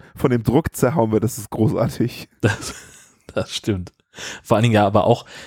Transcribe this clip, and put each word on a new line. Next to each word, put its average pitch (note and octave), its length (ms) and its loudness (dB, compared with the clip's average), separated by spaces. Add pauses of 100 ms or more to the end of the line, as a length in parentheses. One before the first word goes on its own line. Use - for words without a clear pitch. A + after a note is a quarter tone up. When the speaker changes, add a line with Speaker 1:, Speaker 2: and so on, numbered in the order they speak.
(160)
Speaker 1:
von - 140 0
dem A#2+ 120 0
Druck A#2+ 320 0
zerhauen B2 380 0
wird, G#2+ 100 2
das A#2 160 -2
ist G#2 120 -14
großartig. A2 760 -2 (120)
Speaker 2:
Das, - 340 -2 (320)
<laughs> - 280 -20
das - 200 -6
stimmt. F#2+ 380 -6 (500)
Vor A2+ 140 0
allen G#2+ 60 2
Dingen A#2 120 2
ja G#2 120 6
aber G2+ 180 2
auch A#2 220 2 (200)